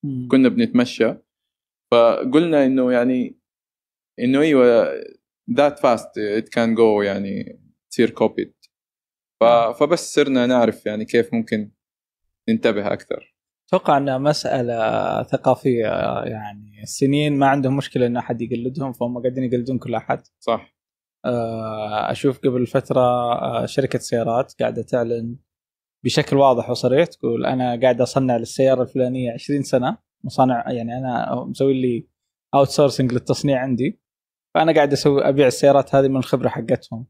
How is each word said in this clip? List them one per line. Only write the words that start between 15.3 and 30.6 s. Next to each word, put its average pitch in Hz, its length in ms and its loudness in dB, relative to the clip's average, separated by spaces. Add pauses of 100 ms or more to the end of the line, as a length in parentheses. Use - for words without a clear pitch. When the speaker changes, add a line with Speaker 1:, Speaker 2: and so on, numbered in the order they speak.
Speaker 1:
يعني، 107 580 -14
الصينيين 143 560 -2
ما 139 80 4
عندهم 139 300 0
مشكلة 131 280 -2
إن 120 120 -2
أحد 120 240 -6
يقلدهم، 127 520 -6
فهم 123 280 -6
قاعدين 127 220 -4
يقلدون 123 340 -2
كل 113 180 -6
أحد. 123 260 -4 (180)
Speaker 2:
صح. - 360 -6 (500)
Speaker 1:
آه، 110 840 -4
أشوف 127 280 -2
قبل 123 280 0
فترة، 131 340 0
آه، 120 640 0
شركة 131 340 -4
سيارات 117 600 -2
قاعدة 117 220 -4
تعلن 117 560 -4 (680)
بشكل 143 300 0
واضح 135 340 4
وصريح، 127 380 2
تقول: 123 380 -4
"أنا 127 360 -2
قاعد 127 200 4
أصنع 127 360 0
للسيارة 127 440 0
الفلانية 127 520 -2
عشرين 139 300 -4
سنة، 131 340 -2 (260)
مصانع، 131 480 0